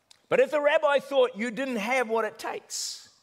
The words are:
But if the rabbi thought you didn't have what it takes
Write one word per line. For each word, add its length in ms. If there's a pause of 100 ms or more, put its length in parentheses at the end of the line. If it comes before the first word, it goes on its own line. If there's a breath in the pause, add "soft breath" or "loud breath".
(280)
But 120
if 100
the 100
rabbi 380
thought 380
you 140
didn't 260
have 320
what 160
it 140
takes 720 (140)